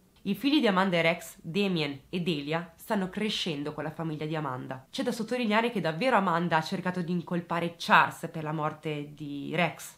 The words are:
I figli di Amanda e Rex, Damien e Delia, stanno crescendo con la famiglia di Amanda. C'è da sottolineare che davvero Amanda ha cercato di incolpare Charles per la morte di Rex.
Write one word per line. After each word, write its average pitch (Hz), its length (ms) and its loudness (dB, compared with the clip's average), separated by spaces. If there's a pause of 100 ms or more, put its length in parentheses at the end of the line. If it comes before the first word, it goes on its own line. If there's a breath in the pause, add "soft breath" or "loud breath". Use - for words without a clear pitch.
(240)
I 196 100 0
figli 277 260 4
di 233 80 6
Amanda 185 280 4
e 165 60 4
Rex, 165 400 0
Damien 165 640 0
e 185 120 -4
Delia, 160 560 -2
stanno 196 320 -2
crescendo 175 640 -4
con 151 100 -6
la 156 80 -4
famiglia 156 340 -6
di 156 120 -2
Amanda. 135 520 -6
C'è - 140 -6
da 247 80 0
sottolineare 226 600 0
che 220 100 -2
davvero 170 360 2
Amanda 170 420 4
ha 156 40 2
cercato 180 400 -2
di 160 80 -4
incolpare 170 680 -2
Charles 160 540 4
per 160 140 -8
la 151 80 -4
morte 151 640 -4
di 143 380 -8
Rex. 160 460 -2